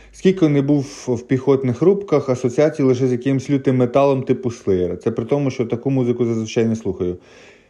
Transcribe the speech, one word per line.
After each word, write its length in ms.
скільки 380
не 120
був 460
в 140
піхотних 600
рубках, 480
асоціації 580
лише 200
з 40
якимсь 380
лютим 280
металом 460
типу 280
Слеєра. 460
Це 140
при 140
тому, 260
що 140
таку 240
музику 360
зазвичай 400
не 100
слухаю. 420